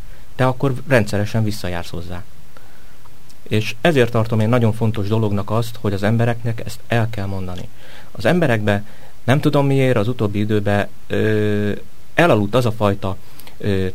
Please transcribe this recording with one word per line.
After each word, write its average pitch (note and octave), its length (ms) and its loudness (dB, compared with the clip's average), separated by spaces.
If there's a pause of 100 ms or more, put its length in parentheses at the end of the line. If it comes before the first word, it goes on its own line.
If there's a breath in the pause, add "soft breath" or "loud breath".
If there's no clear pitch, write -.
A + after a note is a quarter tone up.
(360 soft breath)
Te B2+ 120 2
akkor B2+ 260 0 (140)
rendszeresen G#2+ 560 2
visszajársz F2+ 460 -2
hozzá. F2 340 -4 (1300 loud breath)
És A2 300 0
ezért A#2+ 300 4
tartom A2 280 2
én G#2+ 100 2
nagyon A#2 240 4
fontos G#2+ 340 0
dolognak G#2 440 0
azt, A2+ 300 0
hogy G2+ 120 0
az G2 100 -2
embereknek A#2 600 0
ezt - 220 -4
el A#2 220 0
kell G2+ 160 -4
mondani. F#2 420 -4 (440 loud breath)
Az - 140 -2
emberekbe, A2 580 4 (400 loud breath)
nem C3+ 160 4
tudom C#3+ 260 4
miért, C3+ 300 4
az G#2 120 2
utóbbi A2 320 0
időben, G#2 480 2 (200)
ö, G#2 640 0 (420)
elaludt A2+ 420 4
az B2+ 100 2
a G#2+ 60 0
fajta, G2 460 0 (400 loud breath)
ö, F#2+ 380 0